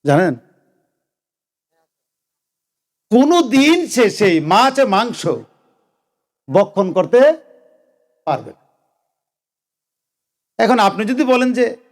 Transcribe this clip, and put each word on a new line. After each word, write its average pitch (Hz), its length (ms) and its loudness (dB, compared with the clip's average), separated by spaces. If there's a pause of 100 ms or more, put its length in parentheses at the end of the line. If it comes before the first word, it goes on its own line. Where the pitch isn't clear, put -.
জানেন? 151 300 0 (2750)
কোনো 294 300 4
দিন 285 460 0
সে 214 220 0
সেই 190 300 0
মাছ, 233 400 0
মাংস 220 480 -2 (1200)
ভক্ষণ 190 440 -2
করতে 185 240 0 (1080)
পারবে 139 260 -8
না। - 160 -20 (2000)
এখন 233 160 2
আপনি 196 260 0
যদি 254 180 -4
বলেন 254 300 0
যে 233 240 -2 (140)